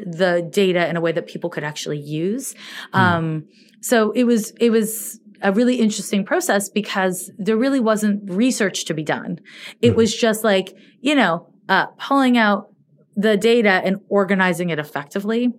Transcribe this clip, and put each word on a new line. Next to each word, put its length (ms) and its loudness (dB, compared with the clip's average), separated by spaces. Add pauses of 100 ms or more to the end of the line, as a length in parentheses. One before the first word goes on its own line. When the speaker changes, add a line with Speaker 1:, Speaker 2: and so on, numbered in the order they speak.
Speaker 1:
the 440 0
data 380 2
in 80 -2
a 40 0
way 120 0
that 140 -4
people 240 -8
could 140 -8
actually 360 -8
use. 540 -6 (400)
Speaker 2:
Mm. 40 2
Speaker 1:
Um, 460 0 (380)
so 300 2
it 120 2
was, 360 0
it 100 4
was 480 -2 (240)
a 100 2
really 240 2
interesting 480 0
process 460 0
because 680 -4
there 180 0
really 240 2
wasn't 500 0
research 560 0
to 80 -4
be 80 -4
done. 360 -4 (440)
It 60 6
Speaker 2:
Mm-hmm. 80 4
Speaker 1:
was 180 2
just, 300 0
like, 300 0 (260)
you 140 0
know, 340 2 (180)
uh, 200 2 (120)
pulling 380 2
out 300 2 (500)
the 220 2
data 460 4
and 120 0 (140)
organizing 580 2
it 100 -2
effectively. 680 -4 (100)